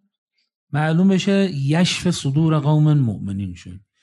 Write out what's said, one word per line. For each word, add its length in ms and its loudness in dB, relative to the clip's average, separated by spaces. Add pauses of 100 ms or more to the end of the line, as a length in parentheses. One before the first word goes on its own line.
(720)
معلوم 360 2
بشه 480 0
یشف 560 0
صدور 480 0
قوم 340 2
مؤمنین 600 -2
شد، 260 -18 (240)